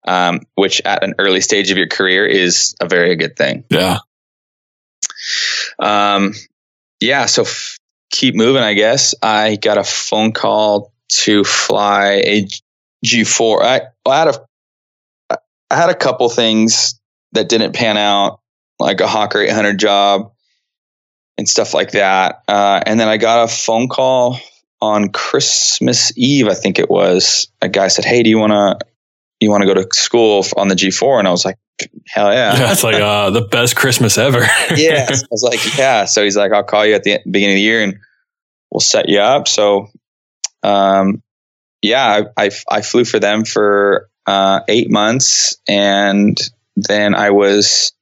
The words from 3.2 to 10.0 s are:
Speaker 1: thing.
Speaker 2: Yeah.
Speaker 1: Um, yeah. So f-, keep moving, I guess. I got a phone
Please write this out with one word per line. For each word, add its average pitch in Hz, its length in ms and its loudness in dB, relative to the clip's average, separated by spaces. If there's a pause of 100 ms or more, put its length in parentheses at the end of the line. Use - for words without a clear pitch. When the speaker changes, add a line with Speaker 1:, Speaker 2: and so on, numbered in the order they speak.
Speaker 1:
thing. 69 320 -4
Speaker 2:
Yeah. 92 300 0 (1800)
Speaker 1:
Um, 101 560 0 (680)
yeah. 123 280 0
So - 160 0
f-, - 340 -8 (320)
keep 127 240 -2
moving, 120 300 2
I 107 100 0
guess. 110 480 2
I 107 360 0
got 104 200 0
a 101 60 0
phone 107 480 -2